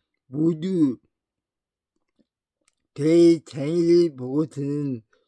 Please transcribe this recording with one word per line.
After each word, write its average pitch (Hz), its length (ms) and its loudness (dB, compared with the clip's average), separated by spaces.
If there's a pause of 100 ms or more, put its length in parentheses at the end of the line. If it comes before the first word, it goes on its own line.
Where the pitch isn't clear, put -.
(280)
모두 156 720 -2 (2000)
저의 165 500 4
장애를 170 720 0
보고서는 139 840 -6 (260)